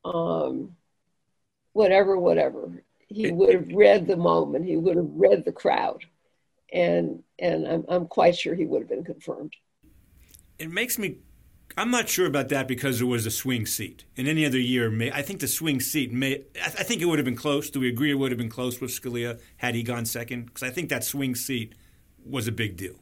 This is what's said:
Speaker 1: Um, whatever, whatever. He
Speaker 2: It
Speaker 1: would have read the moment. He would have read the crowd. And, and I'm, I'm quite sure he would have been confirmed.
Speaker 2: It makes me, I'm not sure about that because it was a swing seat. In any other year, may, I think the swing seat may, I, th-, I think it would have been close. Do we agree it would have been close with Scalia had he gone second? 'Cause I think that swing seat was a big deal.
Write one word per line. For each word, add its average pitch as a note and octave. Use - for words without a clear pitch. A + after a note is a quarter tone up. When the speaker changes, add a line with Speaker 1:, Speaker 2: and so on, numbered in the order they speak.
Speaker 1:
Um, E3+
whatever, G3
whatever. E3
He G#3
Speaker 2:
It E3+
Speaker 1:
would F#3+
have E3+
read G3+
the F#3+
moment. E3
He D#3+
would E3
have E3
read E3+
the -
crowd. -
And, E3+
and D#3+
I'm, D#3+
I'm F3
quite F3
sure E3
he F3+
would -
have -
been D3+
confirmed. -
Speaker 2:
It D#3+
makes A#3
me, F#3+
I'm A3+
not A#3+
sure F3+
about C#3
that C3+
because B2
it B2
was A#2+
a A2+
swing A#2+
seat. -
In B2+
any D#3
other C3
year, B2
may, A#2
I C#3+
think F3+
the C3
swing D3
seat C3
may, C3
I, E3+
th-, G3
I -
think G#3+
it F3
would D#3+
have C#3
been B2
close. C#3+
Do C3+
we B2+
agree C3
it C#3+
would C3+
have A#2
been A#2
close B2
with B2
Scalia A#2+
had A#2+
he A#2
gone A#2+
second? A#2
'Cause -
I B2+
think D3+
that B2
swing C3+
seat A#2+
was C3
a A#2
big G#2
deal. F#2